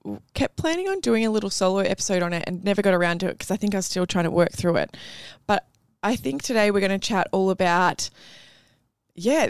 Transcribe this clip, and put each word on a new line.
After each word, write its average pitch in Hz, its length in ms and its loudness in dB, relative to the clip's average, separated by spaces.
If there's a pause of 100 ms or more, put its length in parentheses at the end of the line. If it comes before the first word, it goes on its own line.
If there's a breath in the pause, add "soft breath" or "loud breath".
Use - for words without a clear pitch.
w-, 208 160 -10 (140)
kept - 220 -4
planning 349 340 -2
on 392 100 -2
doing 226 240 2
a 226 60 0
little 208 200 -2
solo 190 300 0
episode 185 420 0
on 175 120 -2
it 170 120 -4
and 180 180 -6
never 202 180 2
got 196 100 4
around 175 280 2
to 180 80 -2
it 175 100 -6
'cause - 120 -12
I 190 60 2
think 208 180 -2
I 196 40 0
was 185 80 -2
still 180 200 -2
trying 175 180 0
to 165 60 0
work 175 220 2
through 170 240 0
it. - 180 -2 (520 loud breath)
But 208 180 2 (400)
I 220 120 0
think 269 260 -6
today 214 300 2
we're 202 80 2
gonna 190 180 2
chat 190 320 0
all 190 200 2
about, 180 600 2 (1040 loud breath)
yeah, 247 360 2